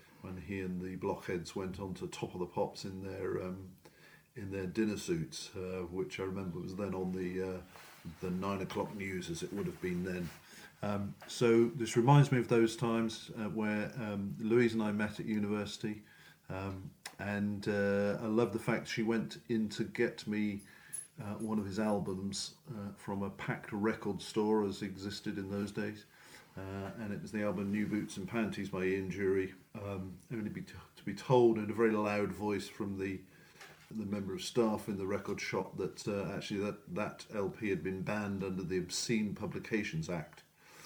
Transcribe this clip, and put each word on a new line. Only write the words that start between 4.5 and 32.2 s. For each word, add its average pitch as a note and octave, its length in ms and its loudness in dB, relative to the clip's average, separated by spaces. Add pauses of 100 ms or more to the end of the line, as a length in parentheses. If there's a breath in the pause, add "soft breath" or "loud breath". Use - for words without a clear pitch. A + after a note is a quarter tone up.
their F#2+ 140 -2
dinner G#2+ 320 0
suits, - 580 -2
uh, F#2 280 -4
which F2+ 360 -4
I F#2+ 40 -2
remember F#2+ 360 -4
was F#2 160 -6
then F#2+ 200 -2
on F#2 160 0
the, F#2 320 -2
uh, F#2 140 -2 (640 loud breath)
the F#2 100 0
nine F#2+ 300 0
o'clock - 340 -2
news, F#2+ 340 -4
as E2+ 140 -4
it F2+ 100 -6
would G2 140 -2
have E2 120 -6
been F2+ 240 0
then. F2+ 260 -2 (520 loud breath)
Um, G2+ 320 -2 (140)
so A#2 480 8
this A#2 200 0
reminds C#3 360 10
me B2+ 80 6
of A2+ 80 2
those A2+ 280 6
times, A2+ 600 0
uh, A2 60 -4
where, G#2+ 480 0 (100)
um, G2+ 380 -2
Louise A2+ 340 6
and A2+ 80 2
I G#2+ 100 2
met G#2 280 0
at - 80 -4
university, G#2 720 0 (480 soft breath)
um, F#2+ 400 -6 (300)
and, G2+ 480 0
uh, G2+ 540 4
I A2+ 40 -2
love A2+ 260 4
the A2+ 80 0
fact - 280 0
she - 160 0
went A2+ 340 0 (120)
in A2 200 2
to A2+ 140 -2
get A2 440 -2
me G#2 340 0 (600 loud breath)
uh, G#2 180 -6
one G#2+ 200 0
of G2 60 -2
his G2 140 -4
albums, G2 760 0 (140)
uh, G2+ 280 -8
from G2+ 260 -4
a G2 80 -2
packed - 400 -6
record G#2 500 0
store G#2+ 440 4
as G2 160 -2
existed G2 560 -6
in G2 120 -4
those G2+ 220 -2
days. G#2+ 340 -6 (520 loud breath)
Uh, G2 320 -6 (120)
and G2+ 120 -4
it E2 80 -6
was G2+ 100 -10
the G#2+ 120 0
album G2+ 280 0
New G#2 140 2
Boots G2+ 320 -2
and F#2+ 100 -6
Panties G2+ 420 -2
by F#2 140 -2
Ian F#2+ 280 0
Dury, F#2+ 420 2 (220)
um, G2 380 -6 (200)
only G#2+ 160 -2
be F#2 120 -6
t-, - 120 -12 (220)
to - 80 -20
be G#2 100 -4
told A#2+ 460 8
in G#2 100 -2
a G#2 40 -2
very A2 180 6
loud G#2 400 2